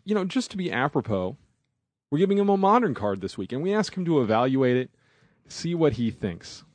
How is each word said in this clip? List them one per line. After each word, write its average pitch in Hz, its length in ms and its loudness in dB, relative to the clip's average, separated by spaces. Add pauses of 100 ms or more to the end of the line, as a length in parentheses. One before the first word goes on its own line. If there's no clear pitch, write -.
you 208 100 0
know, 196 100 0
just 240 260 -2
to 202 60 -10
be 180 140 -4
apropos, 113 680 0 (720)
we're 143 100 0
giving 196 180 2
him 202 120 2
a 196 80 4
modern 196 360 4
card 98 280 -4
this 95 160 -8
week, 98 140 -6
and 127 100 -6
we 190 120 -2
ask 214 220 -2
him 185 100 -4
to 160 160 4
evaluate 123 560 2
it, 127 120 -4 (580)
see 170 280 -6
what 156 180 4
he 117 180 -2
thinks. - 520 -8 (120)